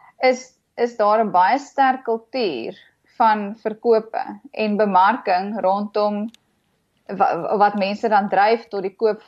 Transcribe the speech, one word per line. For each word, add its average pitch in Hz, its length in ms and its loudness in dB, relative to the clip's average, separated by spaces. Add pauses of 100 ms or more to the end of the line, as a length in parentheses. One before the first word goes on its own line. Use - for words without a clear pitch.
(240)
is, 254 240 0 (320)
is 240 160 -2
daar 214 260 2
'n 208 80 -2
baie 185 300 2
sterk 262 480 0
kultuur 226 680 -6 (420)
van 214 440 0
verkope 220 640 0 (300)
en 214 240 -2
bemarking 196 840 2
rondom 208 680 -2 (840)
wa-, 180 520 -2
wat 208 200 2
mense 208 280 -4
dan 208 200 0
dryf 214 400 2
tot 196 160 -8
die 190 100 -8
koop 214 340 -2